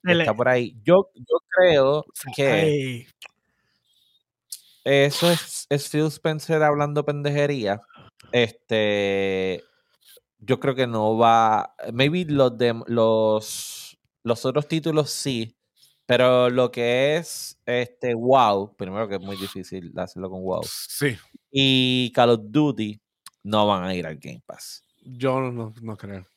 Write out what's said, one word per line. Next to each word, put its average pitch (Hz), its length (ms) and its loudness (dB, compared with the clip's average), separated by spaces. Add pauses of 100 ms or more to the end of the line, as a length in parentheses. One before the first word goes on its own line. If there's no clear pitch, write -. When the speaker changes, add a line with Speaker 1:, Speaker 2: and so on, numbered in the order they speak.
Speaker 1:
que 180 80 0
Speaker 2:
El 170 100 4
Speaker 1:
está 113 120 0
por 120 160 4
ahí. 123 340 0
Yo, 185 320 4
yo 160 220 -4 (180)
creo 151 440 4
Speaker 2:
O - 140 -8
sea, 135 220 -14
Speaker 1:
que 139 160 2
Speaker 2:
ay. 131 560 0 (1800)
Speaker 1:
eso 139 480 4
es, - 380 -4
es 143 200 -2
Phil 151 180 0
Spencer 156 560 -2
hablando 147 420 0
pendejería. 143 760 -2 (500)
Este, 101 1300 0 (760)
yo 120 200 -2
creo 131 160 -2
que 127 120 0
no 110 300 0
va, 113 560 4 (200)
maybe 151 320 0
los 131 320 2
de, 120 160 2 (140)
los, 110 1080 0 (260)
los 117 220 -2
otros 147 220 -2
títulos 156 440 -2
sí, 113 440 -8 (500)
pero 123 440 4
lo 123 220 0
que 127 460 0
es, - 480 -10
este, 123 480 -4
wow, 117 640 2
primero 101 340 -6
que 98 60 -6
es 90 60 -6
muy 98 140 -10
difícil 92 640 -12
hacerlo 90 320 -10
con 92 120 -10
wow. 92 220 -2
Speaker 3:
Sí. - 540 -6 (340)
Speaker 1:
Y 127 640 0
Call 120 160 4
of 113 140 4
Duty 107 560 -2 (440)
no 104 240 2
van 95 160 0
a 95 100 -4
ir 87 140 -6
al 78 80 -10
Game - 300 -16
Pass. - 380 -18 (200)
Speaker 3:
Yo 127 380 -4
no, 117 400 -8
no 113 160 -12
creo. 98 280 -14 (120)